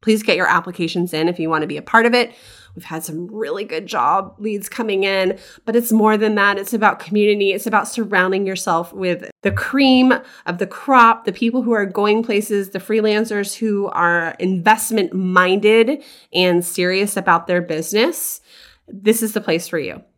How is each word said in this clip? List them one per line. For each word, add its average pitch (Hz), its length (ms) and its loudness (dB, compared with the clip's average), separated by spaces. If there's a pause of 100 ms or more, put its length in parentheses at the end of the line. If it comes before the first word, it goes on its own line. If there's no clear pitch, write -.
Please 220 220 2
get 175 140 2
your 180 100 0
applications 175 640 -2
in 160 140 0
if 175 120 -4
you 160 100 -2
want 156 140 0
to 151 40 -6
be 147 80 -8
a 147 60 -10
part 226 240 2
of 240 80 2
it. 247 180 0 (420)
We've 175 120 -20
had 160 180 -10
some 170 240 -10
really 202 380 -8
good 185 200 -8
job 180 540 -2
leads 208 300 -6
coming 202 340 -2
in, 190 340 0 (280)
but 226 100 -2
it's 233 160 2
more 214 240 4
than 214 200 0
that. 202 220 2
It's 202 160 -8
about 208 260 2
community. 208 520 2
It's 180 160 -4
about 208 220 0
surrounding 190 580 0
yourself 180 460 -4
with 180 360 -4 (120)
the 196 100 0
cream 254 600 4 (320)
of 175 120 -6
the 190 100 -4
crop, 233 580 4
the 190 80 -2
people 233 300 -2
who 233 100 0
are 208 120 0
going 208 380 0
places, 202 460 -2
the 190 100 -8
freelancers 214 800 -2
who 202 300 -2
are 170 520 0
investment 202 720 0
minded 202 880 4 (300)
and 175 320 2
serious 190 540 -2
about 175 300 2
their 180 140 0
business. 175 800 -2 (480)
This 208 340 0
is 214 120 -4
the 208 80 -4
place 170 260 -2
for 170 120 -4
you. 92 220 -10 (160)